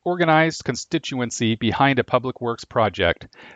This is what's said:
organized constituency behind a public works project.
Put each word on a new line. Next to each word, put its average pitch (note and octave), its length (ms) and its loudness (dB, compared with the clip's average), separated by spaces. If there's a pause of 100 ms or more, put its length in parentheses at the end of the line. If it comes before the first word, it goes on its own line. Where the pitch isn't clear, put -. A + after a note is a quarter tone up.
organized E3 600 2
constituency B2 880 -2
behind B2+ 440 2
a A#2 60 2
public B2+ 380 -2
works A#2 240 -6
project. F#2+ 640 0 (280)